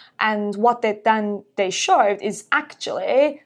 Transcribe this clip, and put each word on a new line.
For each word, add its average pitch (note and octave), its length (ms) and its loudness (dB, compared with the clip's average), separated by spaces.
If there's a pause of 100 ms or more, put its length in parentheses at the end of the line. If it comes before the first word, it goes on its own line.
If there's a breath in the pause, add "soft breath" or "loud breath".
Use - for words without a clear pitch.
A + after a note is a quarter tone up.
(200 loud breath)
And G#3 360 -2
what A#3 260 0
they, G#3+ 220 -2
then G#3 400 0 (140)
they F#3+ 120 0
showed G#3 520 2
is G#3+ 300 -6
actually - 960 0